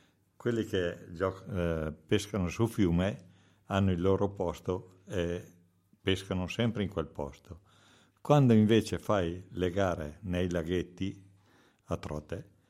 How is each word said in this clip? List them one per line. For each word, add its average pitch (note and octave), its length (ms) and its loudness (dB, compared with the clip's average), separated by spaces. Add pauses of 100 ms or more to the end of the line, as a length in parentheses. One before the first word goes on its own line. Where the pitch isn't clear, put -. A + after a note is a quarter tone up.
(360)
quelli A#2 280 -2
che F2+ 460 -2
gioc-, F#2 380 -4
eh, E2 440 -2 (140)
pescano G2 420 0
su A2 200 0
fiume F#2 640 0 (360)
hanno G2 240 2
il E2+ 100 0
loro F#2+ 300 2
posto F#2 760 -6
e F2 340 -4 (580)
pescano F#2 460 -2
sempre G#2+ 360 -2
in F2+ 60 -2
quel D2+ 200 -4
posto. D2 520 -12 (600)
Quando C#3 320 6
invece G#2+ 460 6
fai F2+ 520 -2
le F2+ 200 -2
gare E2 520 -2
nei F2+ 260 -2
laghetti F2 800 -4 (560)
a E2+ 120 -4
trote, - 540 -10 (200)